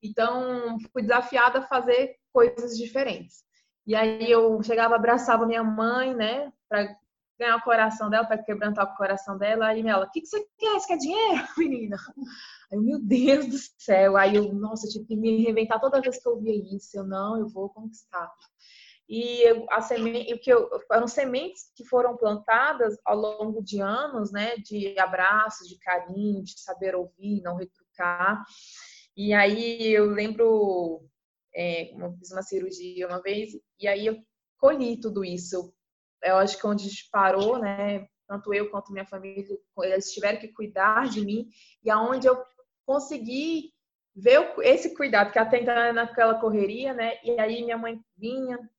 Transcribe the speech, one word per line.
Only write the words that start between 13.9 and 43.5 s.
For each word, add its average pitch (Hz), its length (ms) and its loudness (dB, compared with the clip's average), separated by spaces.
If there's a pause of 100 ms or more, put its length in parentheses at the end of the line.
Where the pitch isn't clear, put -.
Aí 196 200 6
eu, 202 180 2
nossa, 214 320 -6
eu 208 60 -8
tive 220 140 -10
que 226 120 -6
me 220 260 2
reinventar 226 380 0
toda 269 180 2
vez 254 220 -4
que 247 80 -4
eu 233 100 0
via 214 160 -2 (200)
isso. - 200 -14
Eu, 196 80 -8
"Não, 196 360 -4
eu 202 100 -4
vou 190 200 -10
conquistar." 196 600 -14 (840)
E 240 320 -2
eu, 226 240 6
a 220 120 2
seme-, 233 520 -4
o 233 60 -8
que - 100 -8
eu, 240 200 6 (180)
foram 233 180 4
sementes 269 680 -4
que 240 80 -20
foram 240 320 0
plantadas 226 880 0
ao 208 140 0
longo 214 440 -4
de 196 200 -6
anos, 220 500 -4
né? 214 240 -4
De 202 420 -8
abraços, 190 680 0
de 180 120 -20
carinho, 190 640 -4
de - 160 -16
saber 190 380 -6
ouvir, 190 460 -6
não 175 160 -6
retrucar. 185 840 -4 (760)
E 208 160 -2
aí 220 580 2
eu 214 140 6
lembro, 208 1000 0 (480)
é, 170 400 -6
eu 175 260 -10
fiz 180 120 -20
uma 190 100 -8
cirurgia 180 640 -8
uma 180 160 -8
vez, 208 300 -6 (260)
e 202 80 -8
aí 202 220 0
eu 220 100 -2 (400)
colhi 262 400 2
tudo 202 280 -6
isso. 180 320 -8
Eu, 175 160 -8 (560)
eu 190 80 6
acho 202 200 2
que - 80 -10
onde 202 240 -2 (220)
parou, 202 480 2
né? 202 480 -6 (180)
Tanto 202 280 -8
eu 208 180 -2
quanto 202 220 -10
minha 196 120 -10
família, 196 400 -14 (340)
eles 190 340 -2
tiveram 208 260 -2
que 220 140 -18
cuidar 214 560 0
de 214 100 -6
mim, 208 300 -4 (340)
e 220 60 -2
aonde 233 380 2
eu 254 140 4 (440)
consegui 277 880 -4 (420)